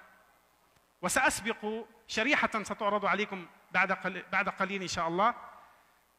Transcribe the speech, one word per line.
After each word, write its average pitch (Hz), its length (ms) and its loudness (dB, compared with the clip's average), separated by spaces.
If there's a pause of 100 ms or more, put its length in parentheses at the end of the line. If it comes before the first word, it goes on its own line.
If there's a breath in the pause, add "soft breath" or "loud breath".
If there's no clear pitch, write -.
(1000)
وسأسبق 220 840 0 (220)
شريحة 220 560 2
ستعرض 202 420 0
عليكم 190 420 0 (240)
بعد 185 200 2
قل-، 185 400 -4
بعد 196 180 0
قليل 190 320 -2
إن 175 60 -6
شاء 165 200 -2
الله، 196 280 2 (840)